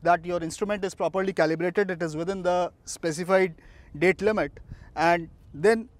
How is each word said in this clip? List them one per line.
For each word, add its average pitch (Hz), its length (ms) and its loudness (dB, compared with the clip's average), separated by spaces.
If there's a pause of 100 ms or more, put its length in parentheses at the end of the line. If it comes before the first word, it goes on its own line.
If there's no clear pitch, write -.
that 170 240 2
your 175 160 -2
instrument 196 420 -4
is 185 120 -6
properly 190 360 -2
calibrated, 175 600 0
it 170 100 -6
is 160 140 -4
within 185 260 -6
the 180 300 0 (140)
specified 175 680 0 (420)
date 180 240 2
limit, 190 320 0 (440)
and 170 320 2 (260)
then 220 340 2 (120)